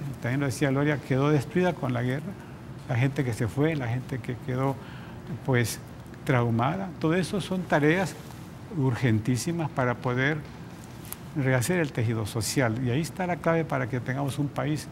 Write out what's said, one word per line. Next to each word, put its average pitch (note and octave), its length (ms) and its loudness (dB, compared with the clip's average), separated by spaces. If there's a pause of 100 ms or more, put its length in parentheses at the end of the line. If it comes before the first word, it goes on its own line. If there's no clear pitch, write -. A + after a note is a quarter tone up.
(220)
también B2+ 200 0
lo C#3+ 40 0
decía C#3 240 2
Gloria, C#3+ 380 2
quedó C#3 240 4
destruida E3 420 4
con B2+ 180 -2
la B2 120 0
guerra. D3+ 280 -2 (560)
La C3+ 80 0
gente C3+ 280 2
que A#2+ 100 -2
se A2+ 140 0
fue, D3 280 2
la B2+ 120 -2
gente B2 320 -4
que A#2 160 -6 (100)
quedó, C3 300 0 (720)
pues, A#2+ 340 2 (440)
traumada. B2+ 680 2 (100)
Todo E3 160 2
eso F#3 260 0
son F#3 220 -2
tareas D#3+ 520 4 (640)
urgentísimas C3 920 2
para B2 260 2
poder C3 420 0 (1000)
rehacer C3+ 440 4
el D3 120 2
tejido A2+ 340 0
social. A2+ 500 2 (100)
Y A#2+ 60 2
ahí C#3 100 2
está F#3 260 -4
la F3 100 0
clave E3 280 2
para C3 240 -2
que B2 100 -2
tengamos C3 400 -2
un C#3+ 80 2
país C3+ 440 -2